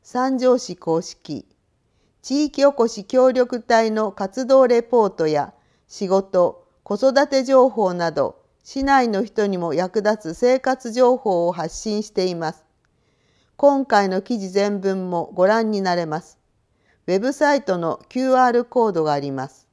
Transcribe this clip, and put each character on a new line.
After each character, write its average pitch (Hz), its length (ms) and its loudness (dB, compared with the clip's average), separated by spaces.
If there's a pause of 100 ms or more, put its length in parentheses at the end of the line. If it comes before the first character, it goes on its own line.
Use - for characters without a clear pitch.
三 262 380 -4
条 254 180 4
市 185 200 -8
公 165 260 -2
式。 - 440 -12 (760)
地 285 240 -2
域 277 180 -2
お 285 80 6
こ 233 160 0
し 202 160 -10
協 254 280 4
力 247 280 0
隊 226 300 2
の 214 220 -2
活 202 340 -8
動 262 200 6
レ 240 160 2
ポ 233 260 2
ー - 20 -2
ト 165 160 -2
や 151 260 -2 (340)
仕 - 220 -8
事、 190 580 0 (180)
子 208 100 -6
育 269 340 2
て 269 160 0
情 262 240 4
報 202 240 -2
な 170 200 -2
ど、 131 280 -4 (240)
市 - 180 -8
内 269 260 2
の 208 160 -2
人 208 220 -4
に 190 120 -2
も 170 160 -4
役 180 260 -2
立 208 320 -4
つ - 20 -10
生 247 240 2
活 262 320 -4
情 247 280 2
報 180 280 -2
を 180 60 -2
発 170 240 -10
信 214 260 -6
し 208 60 -10
て 185 160 -4
い 180 100 -4
ま 165 200 -8
す。 - 100 -20 (920)
今 277 280 2
回 202 240 2
の 185 140 -2
記 240 160 -6
事 196 100 -10
全 202 320 -2
文 185 300 -4
も 170 240 -6
ご 180 100 2
覧 220 260 2
に 202 120 -2
な 180 120 0
れ 170 120 -2
ま 156 160 -6
す。 - 160 -20 (680)
ウ 175 40 0
ェ 190 80 2
ブ 262 120 -2
サ 285 220 2
イ 277 80 -2
ト 185 160 -2
の 165 300 -4
キ 254 100 -8
ュ 262 160 0
ー 254 100 4
ア 247 40 4
ー 240 40 0
ル 240 120 0
コ 233 240 0
ー 202 40 -4
ド 165 120 0
が 151 80 0
あ 143 80 0
り 139 100 -8
ま 135 180 -8
す。 - 240 -20